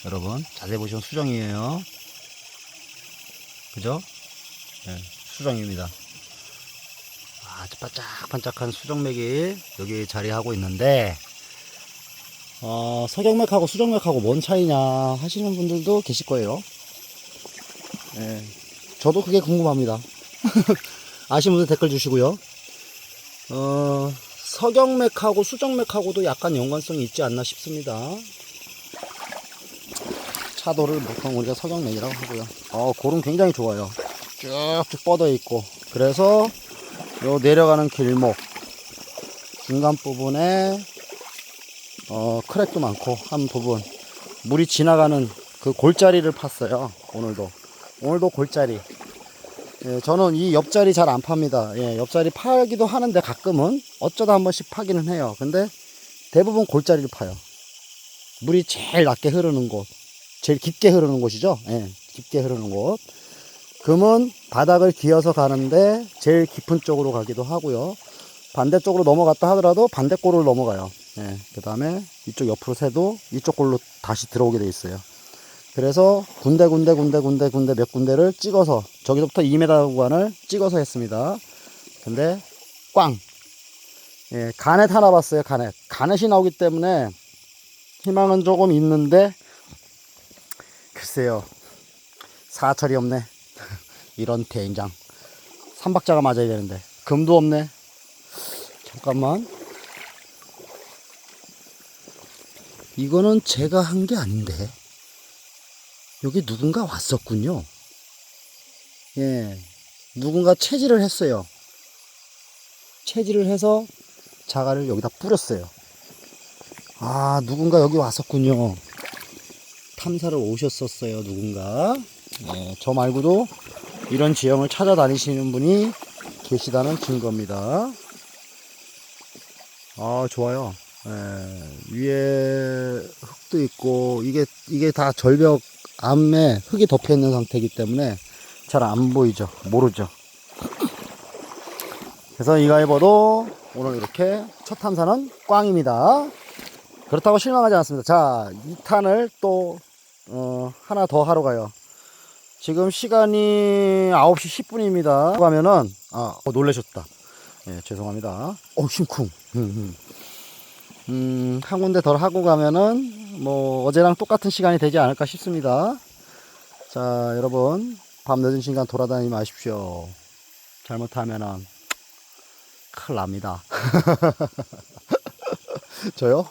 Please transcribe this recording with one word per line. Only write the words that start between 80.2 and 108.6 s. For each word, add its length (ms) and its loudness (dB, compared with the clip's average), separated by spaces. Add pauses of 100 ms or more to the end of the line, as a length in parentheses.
찍어서 300 0
했습니다. 600 -4 (640)
근데 400 -4 (500)
꽝! 240 4 (1160)
예, 240 -6
가넷 340 6
하나 220 8
봤어요. 320 4
가넷. 280 -4 (160)
가넷이 400 0
나오기 300 4
때문에 520 0 (920)
희망은 420 2
조금 280 4
있는데, 600 4 (1600)
글쎄요, 520 -4 (1080)
사철이 460 -2
없네. 280 -2 (460)
<laughs> 480 -20
이런 260 -4
대인장. 460 -8 (840)
삼박자가 440 0
맞아야 280 2
되는데 340 -6 (220)
금도 320 4
없네. 340 2 (1200)
잠깐만, 560 -2 (3500)
이거는 480 2
제가 360 0
한 260 0
게 100 -2
아닌데, 360 -4 (1700)
여기 200 -2
누군가 400 -2
왔었군요. 800 -4 (1500)